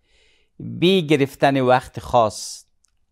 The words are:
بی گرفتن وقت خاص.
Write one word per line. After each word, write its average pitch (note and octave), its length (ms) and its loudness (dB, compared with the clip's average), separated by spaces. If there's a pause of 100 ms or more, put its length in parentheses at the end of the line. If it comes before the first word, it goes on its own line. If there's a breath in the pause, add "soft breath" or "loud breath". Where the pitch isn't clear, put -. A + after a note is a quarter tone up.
(580)
بی D#3 480 0
گرفتن C#3 540 0
وقت B2+ 400 0
خاص. - 640 -2 (480)